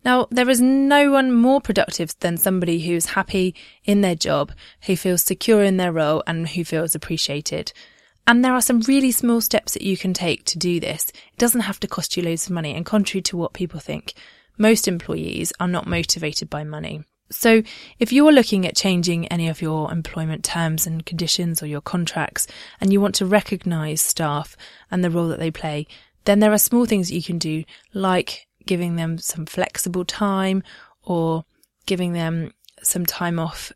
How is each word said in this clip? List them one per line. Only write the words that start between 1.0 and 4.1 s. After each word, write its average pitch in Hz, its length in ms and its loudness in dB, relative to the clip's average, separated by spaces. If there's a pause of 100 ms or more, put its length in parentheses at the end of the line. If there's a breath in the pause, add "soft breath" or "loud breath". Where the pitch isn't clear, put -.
one 269 180 4
more 254 300 6
productive - 600 -2
than 170 180 -2
somebody 175 420 0
who's 170 260 -2
happy 190 480 -2 (300 loud breath)
in 202 160 4
their 180 140 2